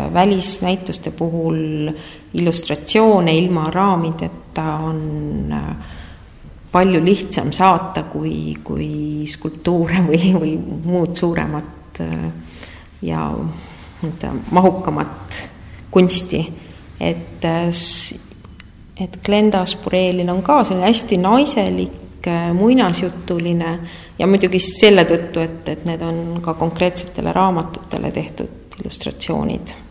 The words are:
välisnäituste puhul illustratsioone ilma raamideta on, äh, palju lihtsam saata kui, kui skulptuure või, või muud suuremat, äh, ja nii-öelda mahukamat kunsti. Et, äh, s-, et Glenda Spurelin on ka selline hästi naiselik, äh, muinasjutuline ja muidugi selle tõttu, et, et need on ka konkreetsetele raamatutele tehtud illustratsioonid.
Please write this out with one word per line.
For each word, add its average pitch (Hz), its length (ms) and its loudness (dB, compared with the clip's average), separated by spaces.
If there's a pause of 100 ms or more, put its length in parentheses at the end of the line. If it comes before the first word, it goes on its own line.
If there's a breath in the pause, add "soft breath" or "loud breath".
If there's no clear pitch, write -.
(140)
välisnäituste 185 960 0
puhul 160 800 -2 (440 loud breath)
illustratsioone 175 1000 2
ilma 165 340 2
raamideta 170 920 -2 (240)
on, 160 120 -4 (520)
äh, 151 240 -6 (960 loud breath)
palju 180 320 4
lihtsam 175 480 0
saata 175 500 2
kui, 156 520 -6 (100)
kui 151 640 -6
skulptuure 170 800 0
või, 175 260 4
või 160 200 0 (300)
muud 175 320 0
suuremat, 156 840 -4
äh, - 280 -4 (760 loud breath)
ja 80 280 -4 (720 loud breath)
nii-öelda 170 300 -8 (180)
mahukamat 175 920 0 (480 loud breath)
kunsti. 180 560 2 (540 loud breath)
Et, - 440 -6
äh, 170 260 0
s-, - 440 2 (840)
et 180 260 -6
Glenda 208 380 4
Spurelin 180 680 0
on 185 120 0
ka 277 220 4
selline 185 220 0
hästi 220 300 4
naiselik, 185 1080 0
äh, 170 280 0
muinasjutuline 175 1200 2 (400 loud breath)
ja 170 80 2
muidugi 185 320 4
selle 190 460 6
tõttu, 170 380 0
et, 165 260 -6
et 170 200 -6
need 165 140 -4
on 165 400 -4
ka 165 120 -4
konkreetsetele 170 800 -2
raamatutele - 840 -2
tehtud - 680 -10
illustratsioonid. - 920 -6 (160)